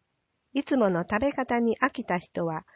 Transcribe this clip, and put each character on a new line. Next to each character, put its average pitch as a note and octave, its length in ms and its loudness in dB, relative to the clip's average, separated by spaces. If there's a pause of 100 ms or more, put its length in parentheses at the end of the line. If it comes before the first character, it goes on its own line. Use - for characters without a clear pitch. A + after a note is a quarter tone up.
(520)
い C#4 120 -2
つ D4 120 0
も G#3+ 140 4
の E3+ 120 2
食 G3+ 180 -2
べ C#4 120 0
方 B3 280 0
に A#3 180 0
飽 C#4 120 2
き - 140 -10
た F3+ 140 -2
人 F3 280 -6
は D#3+ 300 -6